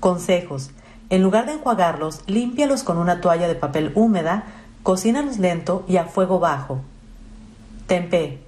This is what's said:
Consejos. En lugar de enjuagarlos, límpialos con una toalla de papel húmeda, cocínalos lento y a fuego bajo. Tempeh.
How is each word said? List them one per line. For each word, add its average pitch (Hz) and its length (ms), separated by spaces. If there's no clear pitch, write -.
Consejos. 175 680
En 185 120
lugar 202 240
de 302 60
enjuagarlos, 170 720
límpialos 247 560
con 170 160
una 170 220
toalla 175 280
de 165 60
papel 156 400
húmeda, 202 500
cocínalos 233 560
lento 180 500
y 185 80
a 170 80
fuego 185 360
bajo. 139 400
Tempeh. 170 600